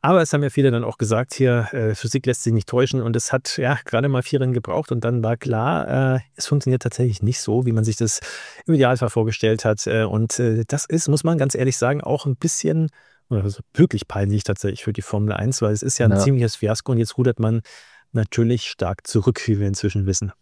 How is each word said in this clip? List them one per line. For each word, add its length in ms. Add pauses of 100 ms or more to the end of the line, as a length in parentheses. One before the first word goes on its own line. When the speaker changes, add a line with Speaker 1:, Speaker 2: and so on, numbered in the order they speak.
Speaker 1:
Aber 200
es 100
haben 100
ja 60
viele 220
dann 120
auch 140
gesagt, 380
hier, 380
äh, 220
Physik 300
lässt 180
sich 120
nicht 120
täuschen 360
und 140
es 180
hat, 240
ja, 260
gerade 240
mal 140
vier 180
Rennen 140
gebraucht 380
und 120
dann 180
war 140
klar, 800
äh, 40 (160)
es 100
funktioniert 340
tatsächlich 420
nicht 180
so, 260
wie 60
man 120
sich 120
das 240 (460)
im 60
Idealfall 380
vorgestellt 560
hat. 200
Äh, 180
und, 340
äh, 280
das 200
ist, 220
muss 140
man 140
ganz 180
ehrlich 220
sagen, 240
auch 240
ein 120
bisschen, 520 (400)
oder 140
das 160
ist 60 (100)
wirklich 340
peinlich 340
tatsächlich 420
für 100
die 80
Formel 320
eins, 260
weil 140
es 80
ist 160
ja 80
ein 60
Speaker 2:
Ja. 60
Speaker 1:
ziemliches 380
Fiasko 360
und 60
jetzt 200
rudert 200
man 220 (520)
natürlich 580
stark 360
zurück, 400
wie 140
wir 60
inzwischen 400
wissen. 360